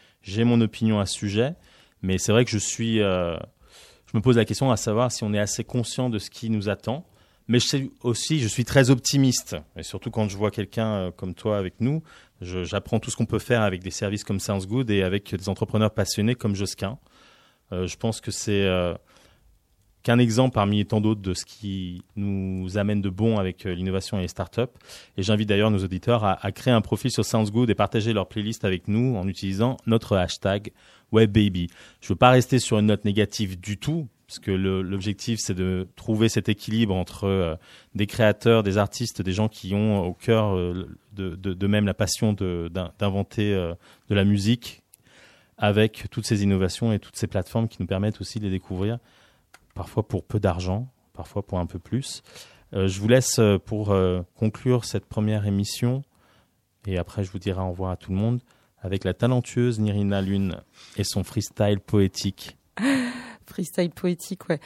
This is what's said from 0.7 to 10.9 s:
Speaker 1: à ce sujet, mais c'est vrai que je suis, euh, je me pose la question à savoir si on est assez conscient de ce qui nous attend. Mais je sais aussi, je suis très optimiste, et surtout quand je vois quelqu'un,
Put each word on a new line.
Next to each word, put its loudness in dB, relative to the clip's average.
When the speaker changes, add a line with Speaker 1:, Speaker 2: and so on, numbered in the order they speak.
Speaker 1:
à 0
ce -6
sujet, -2
mais 0
c'est 0
vrai 6
que -4
je 0
suis, -2
euh, 0
je -2
me 0
pose 6
la 6
question 0
à 2
savoir 0
si -8
on -2
est 0
assez -2
conscient -4
de -2
ce -10
qui -8
nous -2
attend. -4
Mais 4
je 0
sais -2
aussi, 0
je 0
suis -2
très 6
optimiste, 2
et -10
surtout -10
quand 0
je -8
vois 0
quelqu'un, -4